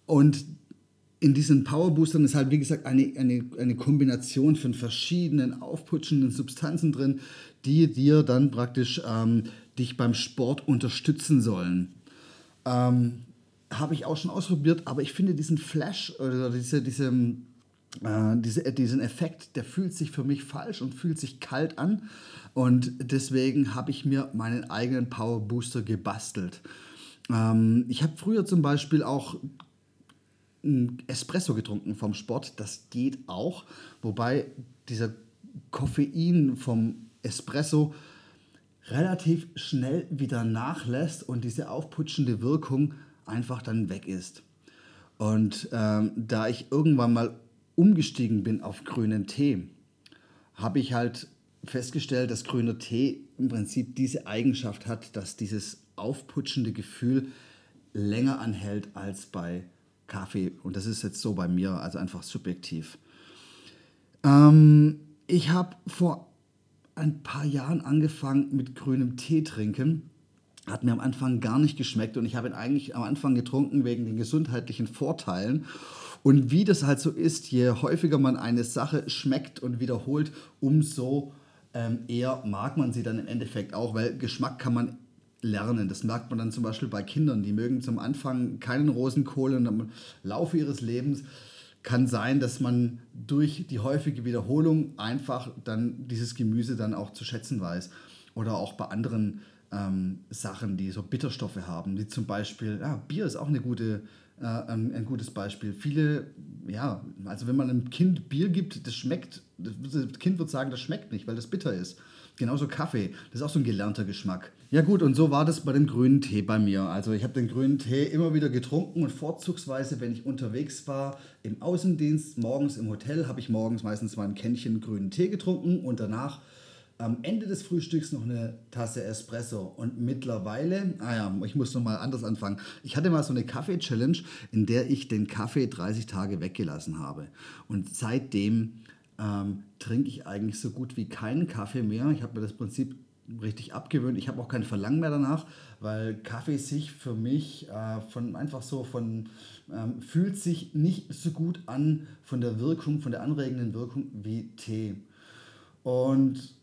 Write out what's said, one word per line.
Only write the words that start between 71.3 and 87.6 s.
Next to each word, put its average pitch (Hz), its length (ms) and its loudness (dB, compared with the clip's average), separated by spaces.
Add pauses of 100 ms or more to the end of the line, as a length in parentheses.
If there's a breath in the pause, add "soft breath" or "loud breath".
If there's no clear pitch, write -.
gar 117 180 2
nicht 147 200 4
geschmeckt 113 400 -2
und 113 80 0
ich 113 100 -4
habe 117 120 -4
ihn - 40 -8
eigentlich 135 420 -2
am 120 80 -4
Anfang 135 320 2
getrunken 135 520 2
wegen 120 180 0
den 110 140 -2
gesundheitlichen 120 680 -2
Vorteilen. 131 800 -2 (580 loud breath)
Und 135 280 8
wie 180 140 6
das 190 180 6
halt 139 180 4
so 160 80 0
ist, 160 420 0
je 123 200 6
häufiger 151 480 2
man 131 180 4
eine 117 260 0
Sache 143 460 -2
schmeckt - 520 -2
und 123 200 -4
wiederholt, 131 520 -2 (280 loud breath)
umso, 139 720 2 (400 loud breath)
ähm, 120 360 -2
eher 123 360 -2
mag 107 320 -4
man 123 160 2
sie 120 100 -2
dann 113 160 -4
im - 80 -8
Endeffekt 107 460 -6
auch, 110 220 -4
weil 123 240 -2
Geschmack 139 400 -4
kann 123 160 0
man 120 240 -2 (440)
lernen. 107 480 0
Das 95 140 -8
merkt 117 260 -2
man 117 80 -2
dann 113 140 -2
zum 123 100 -4
Beispiel 113 260 -4
bei 104 140 -4
Kindern, 135 400 2
die 101 100 -2
mögen 120 300 0